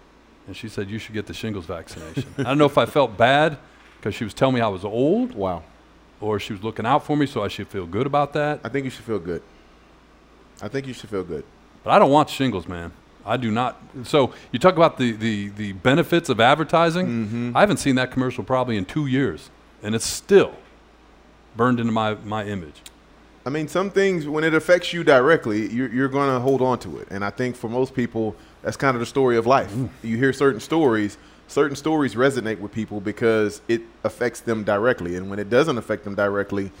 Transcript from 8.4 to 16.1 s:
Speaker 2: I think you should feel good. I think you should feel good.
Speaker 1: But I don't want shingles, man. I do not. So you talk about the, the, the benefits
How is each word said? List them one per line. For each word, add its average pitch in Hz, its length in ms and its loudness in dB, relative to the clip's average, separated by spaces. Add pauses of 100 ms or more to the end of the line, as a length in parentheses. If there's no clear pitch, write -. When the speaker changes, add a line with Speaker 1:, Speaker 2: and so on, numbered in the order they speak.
Speaker 2:
I 113 60 -10
think 139 140 -4
you 127 60 -8
should - 140 -16
feel 110 140 -4
good. 82 240 -8 (1200)
I 104 60 -10
think 135 180 -6
you 131 80 -10
should - 160 -18
feel 95 140 -4
good. 80 200 -8 (380)
Speaker 1:
But - 80 -2
I 156 80 6
don't 151 120 6
want 147 200 4
shingles, 107 380 -2
man. 87 240 -10 (340)
I 110 100 -2
do 123 140 -2
not. 117 300 -2 (240)
So 135 280 2 (200)
you 139 60 -2
talk 180 180 4
about 160 220 4
the, 120 140 2
the, 107 380 -4
the 104 220 -8
benefits 135 560 2